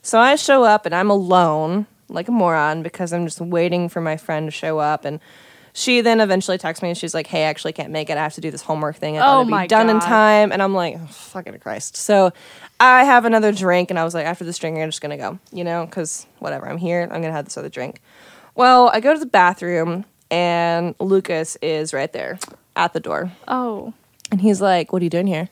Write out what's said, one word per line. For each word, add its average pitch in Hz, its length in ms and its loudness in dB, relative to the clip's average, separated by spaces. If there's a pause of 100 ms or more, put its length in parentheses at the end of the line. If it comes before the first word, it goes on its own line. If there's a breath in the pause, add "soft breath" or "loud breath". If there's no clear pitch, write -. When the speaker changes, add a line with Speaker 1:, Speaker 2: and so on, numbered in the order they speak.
Speaker 1:
So - 160 0
I 262 160 6
show 269 280 4
up, 214 240 4
and 165 80 -4
I'm 196 160 0
alone, 180 720 2 (240)
like 170 180 -8
a 240 40 -6
moron, 165 500 0
because 170 320 -8
I'm 175 120 -2
just 156 140 -10
waiting 175 480 -2
for 170 140 -8
my 156 160 -4
friend 156 300 -6
to 151 40 -8
show 156 280 -6
up. 151 260 -4
And 147 140 -8 (540 soft breath)
she 247 280 0
then 226 180 2
eventually 190 380 0
texts 160 240 -8
me, 180 80 -4
and 170 80 -6
she's 170 160 -10
like, 160 140 -6
"Hey, 156 180 -2
I 156 40 0
actually 160 240 -8
can't - 180 -12
make 156 180 -6
it. 156 80 -4
I 156 60 -4
have 156 100 -6
to - 80 -14
do 160 80 -8
this - 140 -12
homework 151 320 -4
thing. 156 220 -6
I 156 40 -2
Speaker 2:
Oh - 20 2 (180)
Speaker 1:
gotta 240 80 -2
Speaker 2:
my 208 160 0
Speaker 1:
be - 20 -12
done 220 240 4
in 220 80 2
Speaker 2:
God. 220 80 -2
Speaker 1:
time." 214 440 4
And 185 120 -2
I'm 196 100 0
like, 175 260 -2
"Oh, 165 60 -14
fucking - 540 -18
Christ." - 380 -12
So 196 360 2 (460 loud breath)
I 254 240 8
have 254 220 6
another 220 260 4
drink, 180 400 0
and 175 80 -2
I 165 40 -2
was 170 120 -4
like, 160 100 -4
"After 175 180 -6
this 170 140 -10
drink, 160 220 -6
I'm 156 100 -4
just 156 120 -10
gonna 147 160 -8
go, 131 200 -10 (160)
you 180 100 -8
know, 170 280 -4
'cause - 340 -10 (140)
whatever, 147 280 -8
I'm 160 120 -10
here. 175 240 -2
I'm 165 180 -8
gonna 160 120 -6
have 147 120 -8
this - 120 -14
other 143 120 -12
drink." - 320 -12 (540 soft breath)
Well, 247 360 6
I - 100 0
go 269 120 4
to 311 60 2
the 302 80 -6
bathroom, 175 800 2 (260)
and 170 680 0
Lucas 180 640 -2
is 156 320 -4
right 135 180 -4
there - 280 -10 (360)
at - 180 -2
the 165 60 -4
door. 80 320 -6 (160)
Speaker 2:
Oh. 233 460 -6 (380)
Speaker 1:
And 196 100 0
he's 196 200 2
like, 185 300 2
"What 185 100 0
are 180 40 0
you 165 60 -2
doing 175 160 0
here?" 175 240 -4